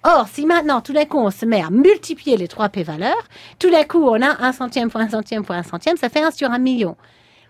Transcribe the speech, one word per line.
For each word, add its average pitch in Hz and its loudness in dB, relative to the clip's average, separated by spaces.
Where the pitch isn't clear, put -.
Or, 294 4
si 294 -6
maintenant, 302 2
tout 262 -10
d'un 302 2
coup, 302 -4
on 208 2
se - -10
met 220 0
à 160 -6
multiplier 277 2
les 175 -4
trois 208 -4
p-valeurs, 196 -4
tout 359 2
d'un 311 4
coup, 311 2
on 226 2
a 269 0
un 254 0
centième 240 -4
fois 220 -4
un 220 -2
centième 220 -6
fois 180 -6
un 175 -6
centième, 311 -4
ça 247 -4
fait 302 -2
un 320 0
sur 254 -4
un 247 -2
million. 247 0